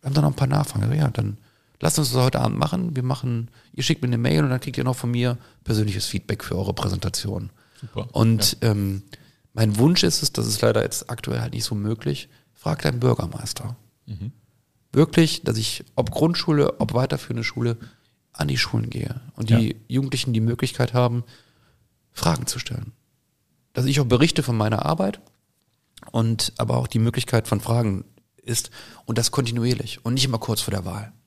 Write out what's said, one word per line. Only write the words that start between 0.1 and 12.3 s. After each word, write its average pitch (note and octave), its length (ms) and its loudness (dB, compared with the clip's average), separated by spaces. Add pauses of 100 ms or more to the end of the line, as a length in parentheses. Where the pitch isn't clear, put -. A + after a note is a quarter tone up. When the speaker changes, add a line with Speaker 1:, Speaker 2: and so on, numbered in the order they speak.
Speaker 1:
da D3 80 4
noch D3 80 4
ein C3 40 -4
paar C3+ 140 0
Nachfragen." C#3+ 340 0
Also, A#2 140 2
"Ja, C#3+ 140 2
dann G#2 280 -4 (400)
lasst - 220 0
uns C3 120 0
das B2+ 80 2
heute B2+ 200 2
Abend A2 180 0
machen. D#3 380 -2
Wir B2+ 80 -2
machen, A#2+ 480 -4 (200)
ihr B2+ 120 -6
schickt - 180 0
mir B2 60 0
eine A#2 100 2
Mail C#3+ 240 2
und C#3 80 0
dann B2+ 80 0
kriegt B2 180 -8
ihr C3+ 60 -2
noch B2+ 140 0
von A#2+ 160 -2
mir A#2+ 260 0 (240)
persönliches G#2 440 0
Feedback - 360 -4
für E2+ 140 -4
eure F#2+ 180 -2
Präsentation." F#2+ 760 -4 (300)
Speaker 2:
Super. - 300 -10
Speaker 1:
Und, A2+ 520 2
Speaker 2:
Ja. A#2 100 4
Speaker 1:
ähm, G2 300 -2 (500)
mein G#2+ 260 2
Wunsch D#3+ 240 6
ist E3 220 2
es, - 80 -2
das A#2 160 -2
ist G#2+ 120 -2
leider A2+ 220 4
jetzt - 260 -6
aktuell A#2+ 320 -6
halt A#2 120 -4
nicht A2+ 120 -4
so A2 120 -4
möglich, A2+ 520 -4 (240)